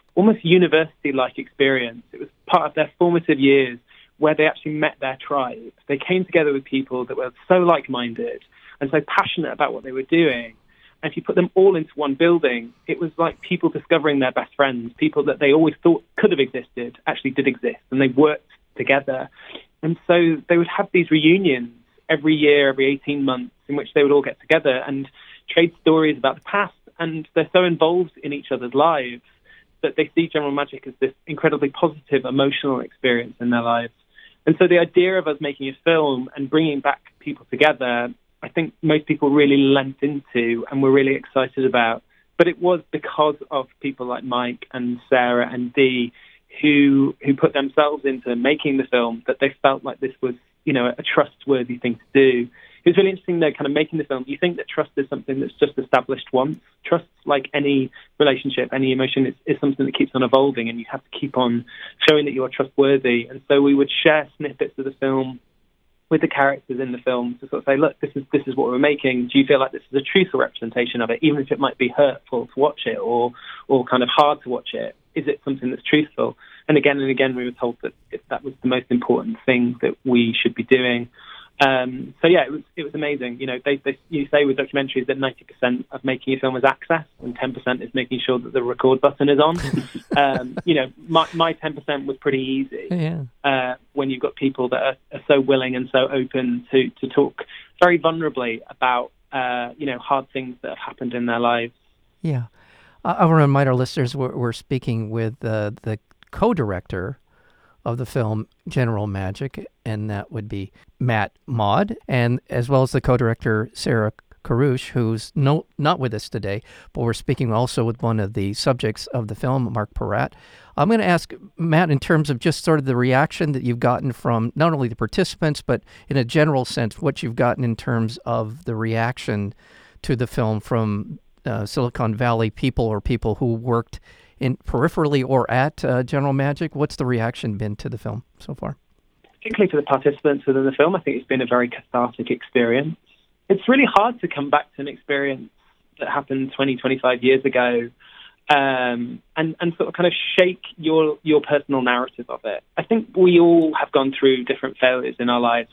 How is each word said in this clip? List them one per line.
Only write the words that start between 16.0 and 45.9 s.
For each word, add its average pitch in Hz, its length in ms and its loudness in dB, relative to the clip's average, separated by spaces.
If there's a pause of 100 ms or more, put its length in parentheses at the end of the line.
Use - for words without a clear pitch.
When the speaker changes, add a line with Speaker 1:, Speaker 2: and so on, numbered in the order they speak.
Speaker 1:
could 208 120 4
have 143 160 0
existed, 120 600 -10
actually 135 240 -4
did 135 160 0
exist, 123 420 -4
and 131 100 -2
they 135 100 4
worked 147 420 2 (300)
together. 135 480 0 (520)
And 160 240 -2
so 175 120 6 (300)
they 175 120 4
would 170 180 0
have 202 160 -2
these 170 160 2
reunions 156 600 4 (360)
every 156 280 2
year, 147 340 4
every 135 240 0
eighteen 143 380 -4
months, 123 240 -8 (120)
in 143 80 -4
which 143 180 -6
they 147 100 6
would 139 120 4
all 139 140 6
get - 100 -12
together 156 360 2 (120)
and 139 200 -6 (420)
trade 170 320 2
stories 160 360 4
about 131 180 -2
the - 100 -20 (120)
past. 196 180 -2 (240)
And 160 340 -6
they're 160 180 0
so 185 120 6
involved 170 520 2 (100)
in 147 60 -6
each 143 200 -10
other's 127 240 -6
lives 135 480 0 (580)
that 147 160 -2
they 151 160 -2
see 165 140 2
General 147 240 -2 (100)
Magic 139 240 -10
as 127 140 -14
this 131 140 -2 (120)
incredibly 147 460 -2 (120)
positive 147 420 -2
emotional 135 560 -2
experience 120 580 -4
in 120 100 -2
their 120 140 0 (120)
lives. 117 180 -4 (520)
And 160 140 4
so 185 80 6
the 175 120 6
idea 180 380 2
of 156 100 -2
us 143 120 -2
making 139 300 -6
a 135 140 -12
film 147 520 2
and 139 140 -8
bringing 156 300 0
back 139 220 -2 (180)
people - 300 -12
together, 123 640 0 (300)
I - 60 -14
think 165 320 -4
most 156 240 2
people 151 240 0
really 143 280 4
lent 135 440 2
into 120 680 -4
and 135 140 -2
were 135 80 4
really 135 240 4
excited 131 500 -4
about. 117 380 0 (340)
But 175 100 6
it 165 120 -4
was 175 220 0 (100)
because 151 460 -2 (140)
of 135 160 -6 (120)
people 135 260 -8
like 123 180 -8
Mike 123 480 -6
and 123 280 -6 (100)
Sarah 123 420 2
and 123 220 -8
Dee 127 380 2 (500)